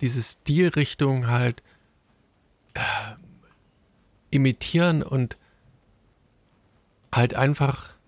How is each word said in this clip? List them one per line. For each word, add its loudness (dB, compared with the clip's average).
diese -2
Stilrichtung 0
halt 0
äh, -8
imitieren 2
und -2
halt 2
einfach -2